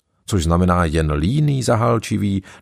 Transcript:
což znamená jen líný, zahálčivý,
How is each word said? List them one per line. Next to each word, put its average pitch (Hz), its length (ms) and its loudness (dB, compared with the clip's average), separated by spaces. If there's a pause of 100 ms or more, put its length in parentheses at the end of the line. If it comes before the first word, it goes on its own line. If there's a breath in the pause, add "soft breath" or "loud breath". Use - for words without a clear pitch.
(260)
což 92 180 0
znamená 87 400 2
jen 78 280 0
líný, 135 500 0
zahálčivý, 110 800 0 (200 loud breath)